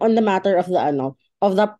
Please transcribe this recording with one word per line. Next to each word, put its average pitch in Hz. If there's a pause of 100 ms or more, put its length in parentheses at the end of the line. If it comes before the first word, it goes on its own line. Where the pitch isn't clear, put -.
on 226
the 226
matter 196
of 170
the, 180
ano, 135 (240)
of 196
the 208 (140)